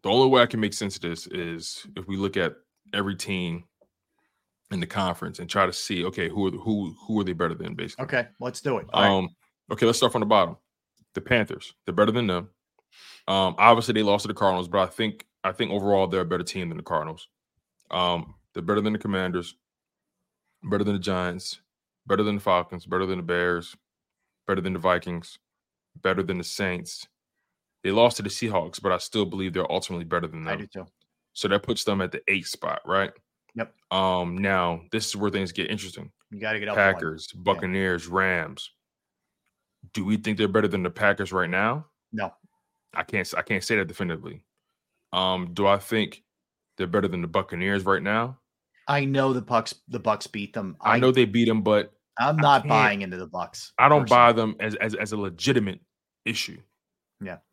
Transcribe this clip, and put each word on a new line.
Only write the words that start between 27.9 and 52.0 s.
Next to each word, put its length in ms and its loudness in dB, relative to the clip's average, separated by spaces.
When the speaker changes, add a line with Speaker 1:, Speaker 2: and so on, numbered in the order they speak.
Speaker 1:
lost 260 6
to 60 -6
the 60 -4
Seahawks, 520 -2
but 100 0
I 80 2
still 260 -2
believe 280 -6
they're 180 -2
ultimately 340 -4
better 220 -2
than 200 -10
Speaker 2:
I 40 -6
Speaker 1:
them. 80 -6
Speaker 2:
do 80 -14
too. 180 -14
Speaker 1:
So 140 -6
that 160 2
puts 200 -4
them 180 0
at 100 -2
the 160 -8
eighth 200 -2
spot, 380 -6
right? 260 0
Speaker 2:
Yep. 180 -8
Speaker 1:
Um, 480 0
now, 440 0
this 160 -4
is 80 -6
where 160 -2
things 200 -4
get 200 -6
interesting. 400 -10
Speaker 2:
You 100 -16
gotta 200 -4
get 100 -6
up 80 0
one. 160 6
Speaker 1:
Packers, 400 -6
Speaker 2:
Yeah. 80 -18
Speaker 1:
Buccaneers, 640 -2
Rams. 640 -2
Do 120 -4
we 120 0
think 200 -2
they're 100 2
better 200 2
than 160 -2
the 80 -4
Packers 420 0
right 160 -2
now? 380 -2
Speaker 2:
No. 200 -6
Speaker 1:
I 100 -4
can't 180 -2
s-, 120 -6
I 80 -2
can't 220 -4
say 140 0
that 100 0
definitively. 560 -8
Um, 420 -2
do 120 0
I 120 6
think 460 -2
they're 80 -2
better 220 0
than 140 -4
the 60 -4
Buccaneers 560 -2
right 200 0
now? 340 -2
Speaker 2:
I 180 0
know 280 2
the 80 0
Bucs, 320 0
the 120 -8
Bucs 320 -2
beat 220 -8
them. 280 -8
Speaker 1:
I 140 4
Speaker 2:
I 40 4
Speaker 1:
know 120 6
they 140 6
beat 220 2
them, 160 2
but 280 4